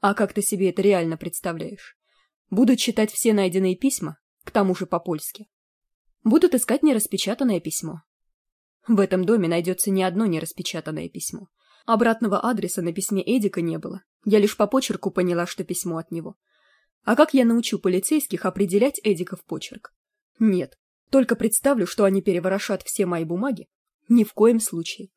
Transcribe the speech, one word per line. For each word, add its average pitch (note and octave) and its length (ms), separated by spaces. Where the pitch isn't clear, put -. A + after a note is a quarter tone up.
А G3+ 140
как G3+ 180
ты G#3 100
себе F#3+ 280
это F#3+ 120
реально E3+ 340
представляешь? E3 800
Будут A3+ 300
читать G#3+ 320
все A3+ 200
найденные F#3+ 440
письма, F3 420
к - 60
тому F#3+ 240
же F#3 100
по-польски. F3 640
Будут C4+ 300
искать A#3+ 280
нераспечатанное A3 800
письмо. D#3 420
В A3 100
этом F#3 260
доме F#3+ 240
найдётся F3 420
не F#3+ 120
одно F#3 240
нераспечатанное E3 840
письмо. F3 400
Обратного A3+ 540
адреса F#3+ 420
на E3+ 100
письме F#3+ 320
Эдика G#3 360
не E3 180
было. F#3+ 240
Я G#3 140
лишь G#3 180
по G#3 100
почерку G#3 440
поняла, F3 360
что - 180
письмо E3+ 340
от D#3+ 120
него. E3 260
А G#3+ 100
как D4 200
я C4 100
научу A#3 340
полицейских F#3+ 680
определять G3 600
Эдика F3+ 320
в - 80
почерк? - 500
Нет. F#3 380
Только B3+ 260
представлю, A3+ 500
что - 180
они G3 160
переворошат F#3+ 640
все - 240
мои E3+ 180
бумаги. F#3 440
Ни A3+ 160
в - 80
коем A3+ 260
случае. F#3 580